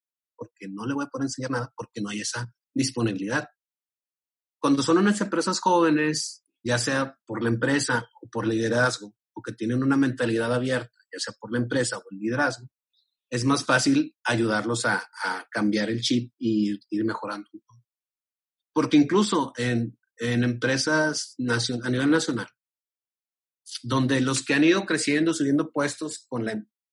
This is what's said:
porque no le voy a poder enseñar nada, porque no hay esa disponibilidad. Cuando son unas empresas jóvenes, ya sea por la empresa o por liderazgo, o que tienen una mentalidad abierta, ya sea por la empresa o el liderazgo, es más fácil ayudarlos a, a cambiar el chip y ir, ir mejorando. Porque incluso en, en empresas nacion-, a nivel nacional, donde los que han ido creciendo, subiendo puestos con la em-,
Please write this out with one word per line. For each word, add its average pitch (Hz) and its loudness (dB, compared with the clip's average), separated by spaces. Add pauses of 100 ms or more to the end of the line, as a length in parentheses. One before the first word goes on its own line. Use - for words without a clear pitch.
(360)
porque - -16
no 101 -10
le 135 -2
voy 143 -4
a 139 -10
poder 135 -4
enseñar 131 -6
nada, 123 -6
porque - -12
no 104 -6
hay 104 -6
esa 120 -8 (200)
disponibilidad. 110 -2 (1080)
Cuando 139 4
son 165 6
unas 208 4
empresas 180 -2
jóvenes, 156 2 (180)
ya 120 0
sea 135 -2
por 110 -8
la 117 2
empresa 127 0 (140)
o - -20
por 110 -4
liderazgo, 113 0 (180)
o - -14
que - -10
tienen 123 -2
una 135 2
mentalidad 120 2
abierta, 123 -2 (180)
ya - -12
sea - -8
por 110 -12
la 120 0
empresa 123 0
o - -14
el 98 -14
liderazgo, 123 -2 (640)
es 123 -2
más 139 2
fácil 139 2
ayudarlos 113 0
a, 104 -2 (140)
a - -6
cambiar 104 0
el 117 -2
chip 120 0
y 107 2
ir, 101 -6 (100)
ir 107 -2
mejorando. 104 -6 (1200)
Porque 151 4
incluso 156 2
en, 120 -2 (200)
en 120 0
empresas 135 0
nacion-, 120 -2
a 127 -4
nivel 131 2
nacional, 156 0 (1400)
donde 131 2
los 131 0
que 147 -2
han 143 6
ido 190 4
creciendo, 156 0
subiendo 147 0
puestos 147 -4
con 113 -4
la 110 -4
em-, 107 -8 (240)